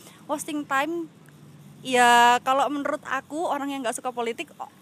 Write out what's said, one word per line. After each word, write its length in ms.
"Wasting 360
time," 480
ya 600
kalau 240
menurut 360
aku, 440
orang 240
yang 120
nggak 160
suka 120
politik, 440
o-, 160